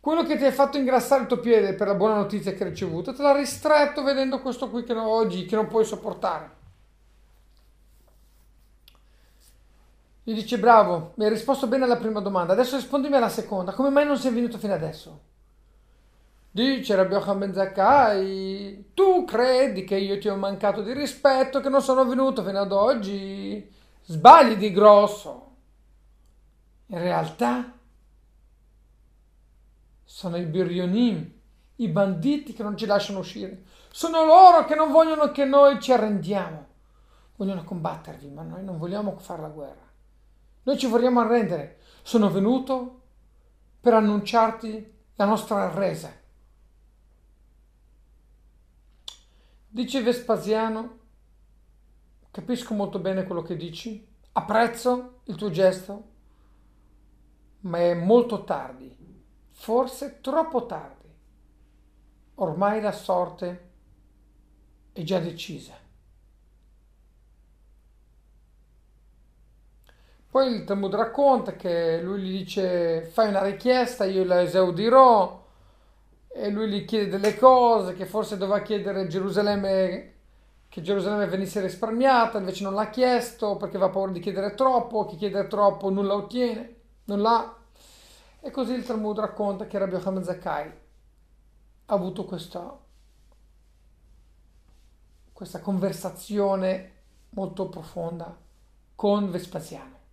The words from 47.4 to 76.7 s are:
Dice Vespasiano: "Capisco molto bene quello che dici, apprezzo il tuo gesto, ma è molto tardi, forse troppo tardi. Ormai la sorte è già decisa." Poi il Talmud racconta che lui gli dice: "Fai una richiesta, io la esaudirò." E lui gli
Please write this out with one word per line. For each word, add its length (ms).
Dice 340
Vespasiano: 960
"Capisco 440
molto 240
bene 280
quello 180
che 120
dici, 520
apprezzo 920
il 100
tuo 160
gesto, 520
ma 160
è 160
molto 500
tardi, 520
forse 680
troppo 460
tardi. 420
Ormai 460
la 100
sorte 800
è 100
già 160
decisa." 540
Poi 240
il 100
Talmud 320
racconta 600
che 460
lui 200
gli 180
dice: 640
"Fai 240
una 140
richiesta, 640
io 180
la 180
esaudirò." 1000
E 140
lui 180
gli 160